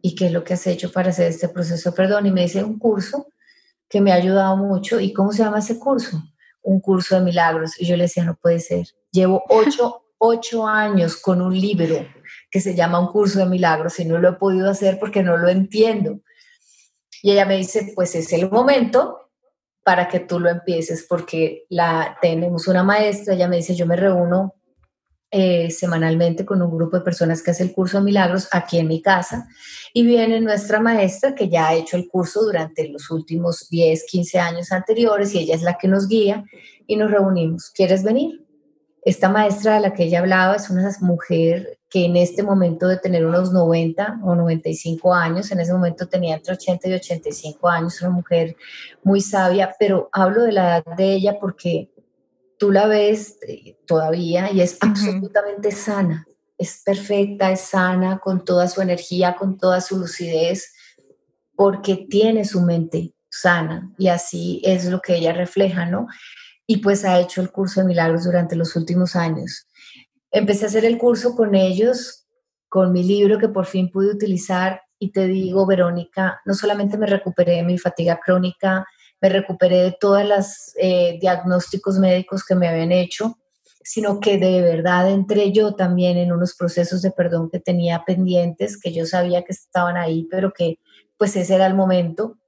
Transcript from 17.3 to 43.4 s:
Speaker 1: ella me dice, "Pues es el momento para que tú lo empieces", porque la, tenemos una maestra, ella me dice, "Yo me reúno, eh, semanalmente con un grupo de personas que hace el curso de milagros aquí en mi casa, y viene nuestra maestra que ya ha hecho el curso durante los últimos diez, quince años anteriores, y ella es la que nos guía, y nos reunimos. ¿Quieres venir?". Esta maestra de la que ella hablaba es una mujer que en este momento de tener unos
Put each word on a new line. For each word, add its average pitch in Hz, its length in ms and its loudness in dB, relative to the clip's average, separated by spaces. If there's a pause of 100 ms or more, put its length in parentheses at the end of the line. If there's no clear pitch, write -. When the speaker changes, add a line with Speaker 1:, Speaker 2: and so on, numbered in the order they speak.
Speaker 1:
ella 196 120 6
me 190 140 0
dice, 196 360 -4
"Pues 180 200 -2
es 165 180 -4
el 180 180 0
momento 247 680 2 (680)
para 180 240 2
que 180 120 -2
tú 175 200 -6
lo 175 80 2
empieces", 170 580 -4
porque 165 640 -4
la, 165 540 -2
tenemos 170 460 -2
una 185 140 4
maestra, 202 520 2
ella 180 140 0
me 180 80 0
dice, 170 180 -2
"Yo 175 120 -2
me 170 100 2
reúno, 185 580 0 (800)
eh, 175 380 2
semanalmente 165 760 0
con 190 160 0
un 165 140 -2
grupo 165 220 -2
de 180 60 -4
personas 165 380 -2
que - 100 -2
hace 170 100 -2
el 180 100 -2
curso 190 260 -2
de 196 60 2
milagros 190 480 2
aquí 175 260 -2
en 160 100 0
mi 160 140 -2
casa, 196 440 -2 (460)
y 240 120 2
viene 226 360 4
nuestra 214 400 0
maestra 226 540 2
que 247 160 -2
ya 160 180 2
ha 165 60 2
hecho 165 220 -2
el 175 120 -4
curso 180 340 -2
durante 160 460 -2
los 143 220 -14
últimos 165 600 -4
diez, 165 400 2
quince 175 300 -2
años 170 320 -4
anteriores, 202 640 0
y 180 60 2
ella 160 160 0
es 160 60 -4
la 175 140 -2
que 190 120 0
nos 196 200 2
guía, 214 360 0 (420)
y 208 100 -2
nos 214 140 0
reunimos. 180 640 0
¿Quieres 190 280 2
venir?". 254 440 -2 (560)
Esta 190 260 2
maestra 208 460 2
de 214 60 4
la 196 120 0
que 175 120 -2
ella 170 160 0
hablaba 185 360 2
es 208 140 -8
una 185 200 0 (120)
mujer 170 760 0 (100)
que 180 140 0
en 175 120 2
este 175 280 2
momento 180 420 2
de 185 120 2
tener 175 280 0
unos 180 260 2